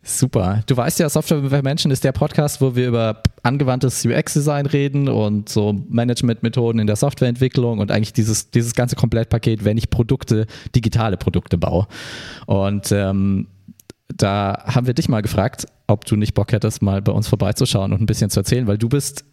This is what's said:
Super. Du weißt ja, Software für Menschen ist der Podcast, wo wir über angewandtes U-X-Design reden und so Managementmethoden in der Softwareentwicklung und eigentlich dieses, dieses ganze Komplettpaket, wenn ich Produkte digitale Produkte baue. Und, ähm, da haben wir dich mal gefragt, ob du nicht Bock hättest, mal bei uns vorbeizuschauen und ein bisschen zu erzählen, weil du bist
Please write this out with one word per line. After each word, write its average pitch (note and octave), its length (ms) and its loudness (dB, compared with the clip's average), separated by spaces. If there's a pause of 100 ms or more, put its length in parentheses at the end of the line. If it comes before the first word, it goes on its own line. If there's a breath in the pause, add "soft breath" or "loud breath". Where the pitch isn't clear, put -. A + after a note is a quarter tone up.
Super. G#2+ 600 0
Du B2+ 100 0
weißt B2+ 220 0
ja, D#3+ 100 2
Software D3+ 400 0
für C#3 140 2
Menschen D3 260 0
ist C3 140 0
der C3+ 80 2
Podcast, - 500 0
wo C3 140 2
wir B2 120 2
über A2+ 360 0 (180)
angewandtes C3 640 0
U-X-Design C#3+ 640 0
reden C#3 420 2
und G#2+ 400 0
so G#2 400 0
Managementmethoden A#2 920 0
in G#2+ 60 2
der G#2+ 100 2
Softwareentwicklung B2 840 0
und G2+ 120 0
eigentlich G#2+ 220 0
dieses, G#2+ 380 0
dieses A#2 240 0
ganze A#2+ 200 0
Komplettpaket, A2+ 680 0
wenn G#2+ 120 2
ich - 120 -2
Produkte A2 560 0 (300 loud breath)
digitale A2+ 420 0
Produkte - 400 0
baue. E2+ 300 0 (580 loud breath)
Und, G2 460 0
ähm, G2 560 2 (680)
da G2+ 520 0
haben B2 180 0
wir B2+ 80 0
dich - 160 -2
mal A2 120 2
gefragt, - 440 -2 (220)
ob - 180 0
du A#2 100 0
nicht G#2 200 0
Bock G2+ 160 0
hättest, A2 320 -2
mal G2 180 0
bei G#2 100 0
uns G#2 160 0
vorbeizuschauen G2+ 640 0
und G2+ 80 0
ein G#2 60 0
bisschen G#2+ 240 0
zu - 120 0
erzählen, B2 260 0
weil G#2 100 0
du A#2 120 -2
bist C#3 420 -4